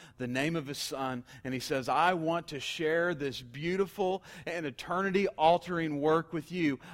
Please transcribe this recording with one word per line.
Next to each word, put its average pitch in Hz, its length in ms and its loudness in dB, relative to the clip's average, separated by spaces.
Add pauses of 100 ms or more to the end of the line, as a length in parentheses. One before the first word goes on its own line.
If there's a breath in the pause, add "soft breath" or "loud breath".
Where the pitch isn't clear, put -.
(200 loud breath)
the 123 80 -4
name 139 280 0
of 147 120 -4
his 143 100 -8
Son, 131 460 -4 (200 loud breath)
and 131 100 -6
he 127 60 -2
says, 131 300 -2
"I 160 240 4
want 165 360 -2
to 143 100 -8
share 170 540 0
this 135 280 -4
beautiful 185 840 -2 (220 loud breath)
and 165 200 -4
eternity-altering 170 1300 2
work 156 320 4
with 160 200 -6
you. 156 280 2 (140 loud breath)